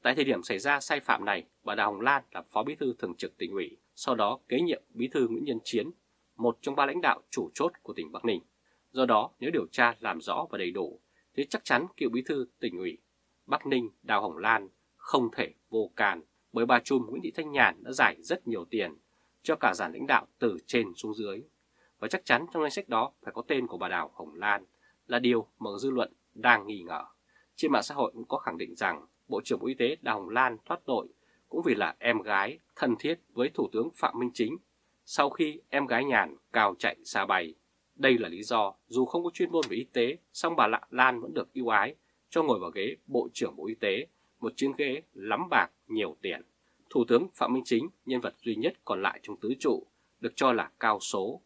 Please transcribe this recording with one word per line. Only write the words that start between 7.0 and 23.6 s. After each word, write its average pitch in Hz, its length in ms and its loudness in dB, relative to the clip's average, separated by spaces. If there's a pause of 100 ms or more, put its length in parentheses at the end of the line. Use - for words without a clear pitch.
đạo 147 280 2
chủ 95 240 -4
chốt 160 180 0 (100)
của - 120 -14
tỉnh 80 180 -10
Bắc 92 140 -10
Ninh. 104 160 0 (500)
Do 127 140 0
đó, 117 340 4
nếu 139 120 -4
điều 117 200 -2
tra 120 280 2
làm 90 220 -4
rõ 104 280 -4
và - 80 -8
đầy 92 140 -4
đủ, 90 280 -6 (360)
thì 139 140 -2
chắc - 160 -6
chắn 156 200 2 (120)
cựu 135 120 -2
Bí 123 120 -2
thư 135 260 -4 (120)
Tỉnh 90 180 -6
ủy 90 200 -8 (480)
Bắc - 220 -4
Ninh 127 220 0 (140)
Đào 104 180 2
Hồng 85 160 -6
Lan 104 320 2 (260)
không 123 400 0
thể - 180 -2 (160)
vô 110 260 -2
can, 95 260 2 (320)
bởi 113 120 2
bà 123 140 6
trùm 123 260 0
Nguyễn 120 160 -8
Thị - 140 -6
Thanh 151 160 -6
Nhàn 123 320 4
đã 127 80 -12
giải 127 280 4
rất - 280 -4
nhiều 98 180 -4
tiền 90 300 -4 (480)
cho 160 120 2
cả 113 200 2
dàn 87 180 -4
lãnh 135 140 -8
đạo 135 200 2 (120)
từ 107 260 0
trên 113 300 0
xuống 107 180 -8
dưới. 104 280 -8 (580)
Và 107 80 -8
chắc - 180 -4
chắn - 280 6
trong 165 80 0
danh 147 100 0
sách - 180 -8
đó 120 220 0 (100)
phải - 120 -12
có 120 140 -8
tên 131 200 -2